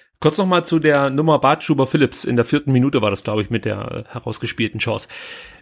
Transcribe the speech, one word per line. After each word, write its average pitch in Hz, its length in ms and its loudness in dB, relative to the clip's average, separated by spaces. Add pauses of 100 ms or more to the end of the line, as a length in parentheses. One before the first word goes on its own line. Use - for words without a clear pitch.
(200)
Kurz 151 180 2
noch 196 80 0
mal 180 180 2
zu 165 140 0
der 143 320 2
Nummer 147 280 2
Bartschuber 135 480 2
Phillips. - 380 0
In 120 120 0
der 117 100 4
vierten 147 260 0
Minute 131 300 4
war 107 80 2
das, 98 140 -4
glaub 107 160 -2
ich, 107 100 -4
mit 113 160 -2
der, 110 420 -6
äh, - 60 -14
herausgespielten 113 640 -6
Chance. - 280 -4 (540)